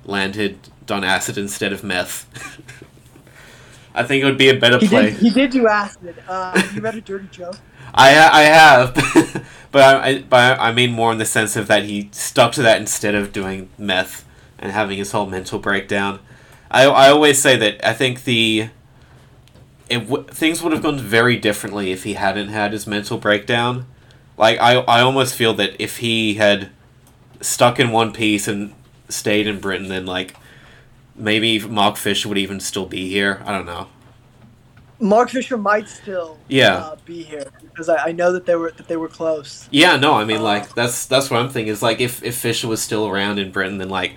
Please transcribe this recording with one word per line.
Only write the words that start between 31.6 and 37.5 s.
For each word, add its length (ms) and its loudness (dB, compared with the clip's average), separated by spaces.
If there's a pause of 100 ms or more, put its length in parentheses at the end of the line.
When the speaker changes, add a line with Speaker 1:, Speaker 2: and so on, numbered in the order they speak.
Speaker 1:
Fisher 320 -4
would 80 -2
even 200 -4
still 280 -8
be 240 -10
here. 340 -2
I 80 -8
don't 140 -6
know. 220 -14 (1080)
Speaker 2:
Mark 320 2
Fisher 280 -6
might 300 -2
still, 500 -12 (100)
Speaker 1:
Yeah. 280 4
Speaker 2:
uh, 280 -10
be 200 -16
here 220 -14 (140)